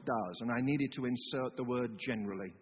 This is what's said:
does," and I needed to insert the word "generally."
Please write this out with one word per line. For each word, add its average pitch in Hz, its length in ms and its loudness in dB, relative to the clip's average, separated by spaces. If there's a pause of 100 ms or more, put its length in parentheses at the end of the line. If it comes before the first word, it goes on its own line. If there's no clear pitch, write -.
does," 104 360 0
and 117 100 0
I 120 100 2
needed 139 320 4
to 131 120 0
insert 127 520 0
the 127 60 0
word 123 340 0
"generally." 98 640 -2